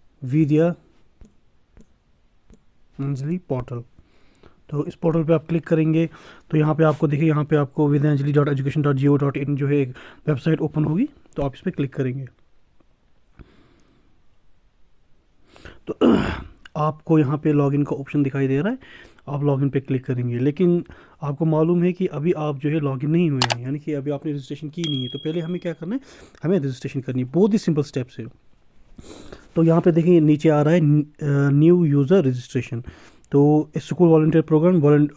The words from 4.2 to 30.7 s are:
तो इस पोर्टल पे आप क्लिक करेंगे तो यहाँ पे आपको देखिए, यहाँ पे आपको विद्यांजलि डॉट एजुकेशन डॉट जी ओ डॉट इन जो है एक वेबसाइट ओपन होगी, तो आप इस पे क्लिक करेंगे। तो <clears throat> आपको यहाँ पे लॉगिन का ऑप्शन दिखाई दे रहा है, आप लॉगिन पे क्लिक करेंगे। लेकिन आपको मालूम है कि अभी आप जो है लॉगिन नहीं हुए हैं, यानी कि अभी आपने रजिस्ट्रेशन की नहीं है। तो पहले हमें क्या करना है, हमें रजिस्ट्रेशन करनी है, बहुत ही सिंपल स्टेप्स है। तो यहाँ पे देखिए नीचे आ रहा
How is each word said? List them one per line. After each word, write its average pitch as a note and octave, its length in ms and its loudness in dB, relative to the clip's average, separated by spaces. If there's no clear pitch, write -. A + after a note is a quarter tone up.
तो D3+ 160 -4
इस F3 100 -12
पोर्टल E3 280 0
पे D#3 100 2
आप D#3 140 0
क्लिक E3 200 -4
करेंगे D#3+ 420 0
तो D#3 60 0
यहाँ D3+ 180 2
पे D#3+ 80 2
आपको D#3 240 2
देखिए, D3 200 0
यहाँ D3+ 180 0
पे D#3 100 0
आपको D3 320 0
विद्यांजलि C#3+ 460 0
डॉट C#3+ 140 2
एजुकेशन C#3+ 340 -2
डॉट C#3+ 140 0
जी C3+ 120 0
ओ C#3+ 80 6
डॉट C#3 220 -2
इन C#3 180 -4
जो C#3 120 -4
है C#3+ 80 0
एक C3 180 -2
वेबसाइट D#3 340 0
ओपन D#3 240 -2
होगी, F3 240 -2
तो D3 80 -4
आप C3+ 120 -6
इस - 60 -20
पे F#3 100 -4
क्लिक C#3+ 220 -6
करेंगे। C3 320 -6
तो - 140 -10
<clears throat> - 160 4
आपको D#3 420 0
यहाँ D3 180 0
पे D3+ 160 0
लॉगिन C#3+ 300 0
का C#3 120 -4
ऑप्शन C#3+ 280 -4
दिखाई C3+ 240 -2
दे C3+ 140 0
रहा G3+ 100 -2
है, C4 60 -6
आप C#3+ 160 -6
लॉगिन C#3 260 0
पे C3+ 100 -2
क्लिक C3 260 -4
करेंगे। A#2+ 340 -4
लेकिन E3+ 460 0
आपको C#3+ 220 -4
मालूम D#3+ 380 2
है F3+ 100 0
कि F#3 140 -4
अभी D3+ 240 -4
आप D3+ 280 -4
जो D3 100 -4
है D#3 100 -2
लॉगिन C#3+ 300 -4
नहीं E3+ 200 2
हुए C3+ 160 -2
हैं, A#2+ 180 -6
यानी C#3 160 -8
कि D3+ 140 -8
अभी C#3 180 -6
आपने D3 200 -6
रजिस्ट्रेशन C#3+ 380 -12
की D#3+ 120 -12
नहीं D3 200 -4
है। B2 60 -8
तो C#3 120 -12
पहले D#3+ 200 -6
हमें E3+ 200 -8
क्या F3 140 -8
करना E3+ 220 -10
है, C4+ 60 -8
हमें F#3 140 0
रजिस्ट्रेशन C#3 420 -6
करनी B2+ 220 -6
है, B2+ 60 -6
बहुत F#3+ 260 2
ही A3 40 0
सिंपल D3+ 260 0
स्टेप्स - 360 -8
है। A2+ 60 -14
तो E3 80 2
यहाँ E3 180 4
पे F3 100 4
देखिए E3 280 4
नीचे D3+ 300 2
आ D3 120 4
रहा D3+ 120 4